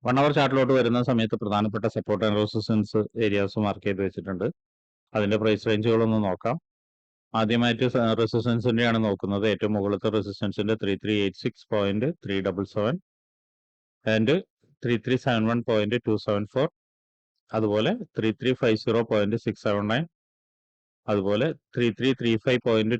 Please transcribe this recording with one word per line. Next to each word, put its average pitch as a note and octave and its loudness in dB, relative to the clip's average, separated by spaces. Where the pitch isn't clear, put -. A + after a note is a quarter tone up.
വൺ B2 2
അവർ D3 4
ചാർട്ടിലോട്ട് C3+ 2
വരുന്ന B2 2
സമയത്ത് A2+ 0
പ്രധാനപ്പെട്ട G#2 -2
support G#2 -2
and G#2+ 2
resistance G#2+ 0
areas G2+ 0
മാർക്ക് G2+ -2
ചെയ്ത് G2 -2
വെച്ചിട്ടുണ്ട്. F#2 -4
അതിന്റെ G#2 0
പ്രൈസ് G#2+ 0
റേഞ്ചുകളൊന്ന് A2+ 2
നോക്കാം. G#2 -2
ആദ്യമായിട്ട് A#2 2
സ-, A#2 2
റെസിസ്റ്റൻസിന്റെയാണ് A#2 0
നോക്കുന്നത്. G2+ -2
ഏറ്റവും G#2 0
മുകളിലത്തെ G2+ 0
റെസിസ്റ്റൻസിന്റെ G2+ -2
ത്രീ G2+ -2
ത്രീ G#2+ -2
എയ്റ്റ് G2 -2
സിക്സ് - -8
പോയിന്റ് G#2 0
ത്രീ G2 -6
ഡബിൾ F#2+ -4
സെവൻ A2 -2
and A2 2
ത്രീ A#2+ 0
ത്രീ B2 -2
സെവൻ A#2+ 0
വൺ A#2 0
പോയിന്റ് A2 0
ടു A2 0
സെവൻ G#2 -2
ഫോർ, C3 -2
അതുപോലെ A2 0
ത്രീ A2 -2
ത്രീ A#2 -2
ഫൈവ് A2 0
സീറോ A#2 0
പോയിന്റ് G#2+ 0
സിക്സ് A#2 -6
സെവൻ G#2 0
നയൻ, A#2+ 0
അതുപോലെ G#2 0
ത്രീ A#2+ 0
ത്രീ B2 0
ത്രീ A#2 0
ഫൈവ് B2 0
പോയിന്റ് A2+ 2